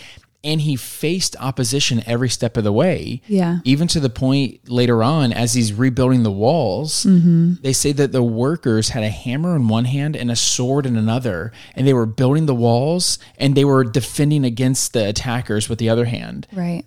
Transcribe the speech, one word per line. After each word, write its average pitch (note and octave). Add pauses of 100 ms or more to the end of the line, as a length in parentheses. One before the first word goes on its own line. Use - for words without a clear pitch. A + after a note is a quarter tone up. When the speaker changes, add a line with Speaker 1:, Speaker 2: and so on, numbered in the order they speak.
(440)
Speaker 1:
and D3+
he D3
faced E3
opposition B2+
every A#2+
step A#2
of A2+
the G#2
way. A#2
Speaker 2:
Yeah. F3
Speaker 1:
Even C#3+
to E3+
the C3+
point C3+
later A#2+
on, C#3+
as A#2
he's A#2
rebuilding B2+
the G#2+
walls, A#2
Speaker 2:
Mm-hmm. F3
Speaker 1:
they C3+
say C#3+
that C#3
the B2+
workers A#2
had A#2
a G#2+
hammer D3
in B2+
one A2+
hand C#3+
and A#2+
a A#2
sword C3+
in A#2+
another, A2 (240)
and C3
they C3+
were A#2
building C3+
the C3+
walls, A#2+ (180)
and C#3
they C#3
were C3+
defending C#3+
against B2+
the G#2+
attackers A2+
with A2+
the A2+
other A#2
hand. A#2
Speaker 2:
Right. F3